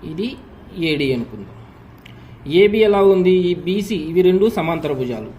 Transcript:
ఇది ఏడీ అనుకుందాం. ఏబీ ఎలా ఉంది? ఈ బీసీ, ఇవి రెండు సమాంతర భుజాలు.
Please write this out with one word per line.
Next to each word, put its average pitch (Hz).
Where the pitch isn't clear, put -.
ఇది 180
ఏడీ 139
అనుకుందాం. 107
ఏబీ 208
ఎలా 202
ఉంది? 185
ఈ -
బీసీ, 202
ఇవి 170
రెండు 190
సమాంతర 160
భుజాలు. 113